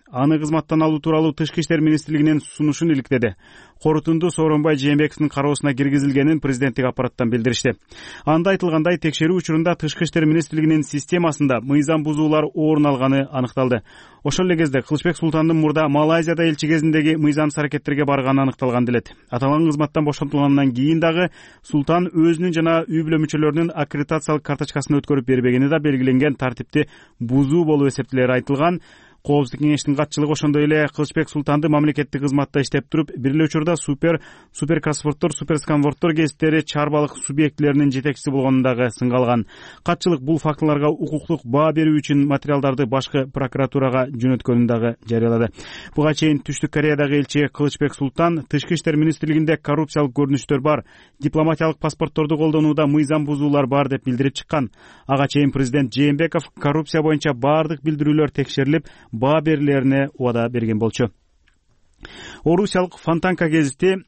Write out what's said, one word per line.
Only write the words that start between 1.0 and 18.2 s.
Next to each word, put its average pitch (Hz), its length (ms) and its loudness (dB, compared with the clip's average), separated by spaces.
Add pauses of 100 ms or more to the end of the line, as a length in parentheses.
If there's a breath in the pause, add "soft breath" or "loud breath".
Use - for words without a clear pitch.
Тышкы 160 300 -4
иштер 165 180 0
министрлигинин 151 640 2
сунушун 151 500 -2
иликтеди. 123 460 0 (440 loud breath)
Корутунду 156 480 0
Сооронбай 156 460 2
Жээнбековдун 147 540 0
кароосуна 139 440 -2
киргизилгенин 139 680 2
президенттик 135 440 -2
аппараттан 123 440 -2
билдиришти. 120 480 0 (480 loud breath)
Анда 165 240 2
айтылгандай, 175 480 0
текшерүү 160 400 0
учурунда 165 380 0
Тышкы 156 280 -4
иштер 160 220 0
министрлигинин 156 580 2
системасында 147 800 -2
мыйзам 147 420 0
бузуулар 156 400 0 (100)
орун 151 340 2
алганы 135 440 2
аныкталды. 127 520 -2 (400 loud breath)
Ошол 185 240 0
эле 175 100 2
кезде 139 240 0
Кылычбек 156 340 -2
Султандын 160 420 0
мурда 156 300 2
Малайзияда 160 560 2
элчи 156 240 -2
кезиндеги 156 480 2
мыйзамсыз 151 440 0
аракеттерге 147 440 -2
барганы 135 380 0